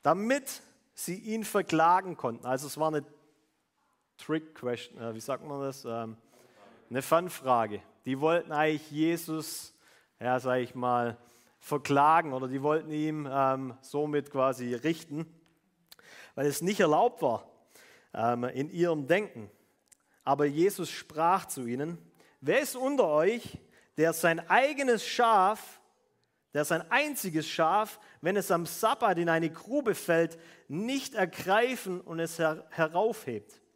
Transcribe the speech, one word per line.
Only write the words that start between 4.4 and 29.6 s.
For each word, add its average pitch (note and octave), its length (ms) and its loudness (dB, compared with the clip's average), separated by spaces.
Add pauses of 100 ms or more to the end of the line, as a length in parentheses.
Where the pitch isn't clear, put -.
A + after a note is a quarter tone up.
äh, A2+ 120 -8
wie A2 60 -10
sagt C3 260 -8
man C#3+ 140 -10
das? C3+ 240 -8
Ähm, A2+ 320 -8 (760)
eine B2+ 120 -4
Fun-Frage. B2+ 800 0 (240)
Die C3+ 160 -4
wollten D#3+ 320 0
eigentlich D3+ 360 0
Jesus, D#3+ 840 -4 (480)
ja, B2+ 180 0
sag B2+ 200 0
ich A#2+ 160 -6
mal, B2 420 -2 (480)
verklagen D3 680 4
oder C3 160 -4
die C3+ 140 -6
wollten D#3 300 0
ihm, D3+ 380 -4
ähm, C3 520 0
somit D3 480 -4
quasi B2 460 -2
richten, D#3 500 -4 (1080)
weil C3+ 100 -2
es C#3+ 160 0
nicht G3 180 -2
erlaubt F#3 440 4
war, A#2 260 0 (640)
ähm, A#2+ 300 0
in B2+ 260 -4
ihrem E3 380 0
Denken. D#3+ 420 0 (720)
Aber C3 220 2
Jesus E3 460 0
sprach E3+ 560 -2
zu B2+ 180 -8
ihnen, C#3+ 320 -4 (420)
„Wer F3+ 220 2
ist - 140 -6
unter C4 320 2
euch, F3 500 2 (400)
der D#3+ 160 4
sein E3 340 2
eigenes C4 600 2
Schaf, G#3+ 760 2 (720)
der D3 120 2
sein E3 260 -2
einziges A#3 560 0
Schaf, F#3+ 520 0 (220)
wenn F3+ 140 0
es G3 160 -2
am E3+ 160 0
Sabbat A3 500 0
in E3+ 100 0
eine E3 220 2
Grube A3+ 460 -2